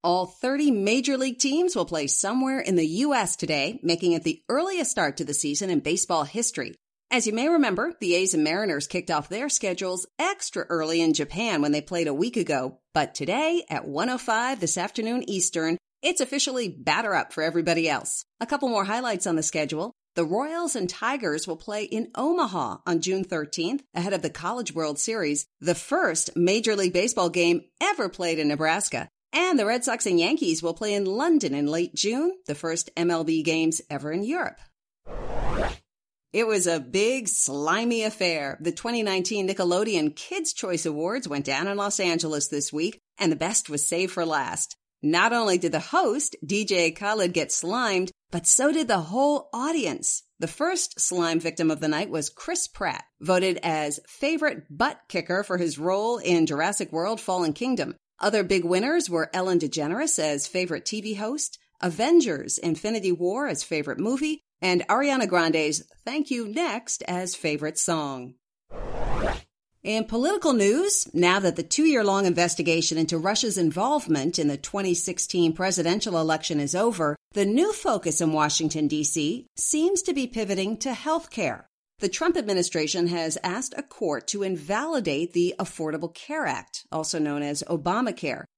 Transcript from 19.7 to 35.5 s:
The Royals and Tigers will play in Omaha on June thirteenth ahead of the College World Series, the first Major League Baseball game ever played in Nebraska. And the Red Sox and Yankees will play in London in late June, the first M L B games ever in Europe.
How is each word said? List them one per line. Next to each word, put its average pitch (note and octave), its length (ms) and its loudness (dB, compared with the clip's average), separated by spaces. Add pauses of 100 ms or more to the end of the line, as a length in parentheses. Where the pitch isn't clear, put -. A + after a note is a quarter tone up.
The E3+ 100 0
Royals D4 520 -2
and F#3+ 120 -2
Tigers A3 600 -2
will D#3+ 100 -4
play G#3+ 260 -6
in - 300 -4
Omaha A#3 720 0
on E3 160 2
June F#3 220 0
thirteenth F3 580 -4 (140)
ahead F#3 180 -2
of E3+ 80 -2
the D#3 80 -2
College G3 420 -6
World D3+ 280 -4
Series, E3 480 -2 (120)
the E3 140 0
first A#3+ 640 0
Major G#3 380 4
League F#3 180 2
Baseball F#3 360 2
game E3+ 340 4 (180)
ever E4+ 260 0
played E3+ 300 -2
in D3+ 120 2
Nebraska. D#3 600 0 (280)
And F4 220 4
the G#3 60 4
Red A#3+ 180 0
Sox A#3 220 -2
and F3+ 120 4
Yankees E3+ 460 2
will E3 100 -2
play G#3+ 200 -2
in G3+ 100 0
London A3 500 2
in C#3+ 140 0
late E3 260 -2
June, C#4+ 520 -2
the D3 100 -4
first E3 400 -4
M E3+ 160 2
L E3 140 0
B D#3+ 180 0
games D#3+ 460 0
ever C#3+ 200 -6
in F3 140 -2
Europe. D4+ 360 -4 (1700)